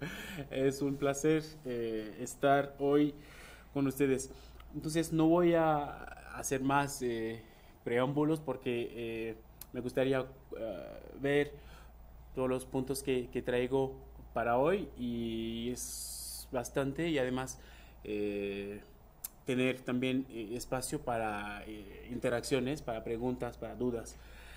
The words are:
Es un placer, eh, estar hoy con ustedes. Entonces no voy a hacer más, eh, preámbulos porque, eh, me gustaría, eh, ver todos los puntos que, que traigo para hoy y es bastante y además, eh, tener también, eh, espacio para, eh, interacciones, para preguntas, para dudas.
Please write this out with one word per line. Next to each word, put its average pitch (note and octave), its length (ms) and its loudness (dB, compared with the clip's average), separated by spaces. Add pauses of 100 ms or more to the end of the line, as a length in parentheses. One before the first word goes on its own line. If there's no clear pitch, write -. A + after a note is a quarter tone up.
(500)
Es C3+ 320 2
un C#3 140 2
placer, D3 480 4 (220)
eh, A2+ 540 -2
estar C#3 600 4
hoy C#3+ 340 6 (600)
con C#3 140 2
ustedes. C3 440 2 (420)
Entonces D#3+ 400 0
no D#3+ 140 6
voy E3+ 260 8
a D#3 500 4 (300)
hacer C3 280 -2
más, C#3 400 2
eh, A2+ 400 -2 (420)
preámbulos C#3+ 560 4
porque, B2 540 -2
eh, A2+ 420 -4 (380)
me B2 80 -4
gustaría, C3 440 2 (320)
eh, G2 420 -8 (220)
ver C#3+ 320 2 (800)
todos C3 160 0
los B2+ 160 0
puntos C3+ 380 -2
que, B2+ 280 0
que B2 100 -2
traigo B2+ 520 2 (400)
para A#2 240 4
hoy E3 400 4
y A#2 720 -2
es - 840 -8
bastante C#3 580 -2
y D3+ 100 2
además, B2+ 400 -2 (440)
eh, G2+ 800 -4 (640)
tener B2+ 360 2
también, C3 480 2
eh, A2 240 -8
espacio C3 480 -2
para, G#2 640 -2
eh, G#2+ 440 -14
interacciones, B2+ 720 0
para A2 220 -4
preguntas, A#2+ 540 -2
para A2 180 -8
dudas. A#2 400 -2 (420)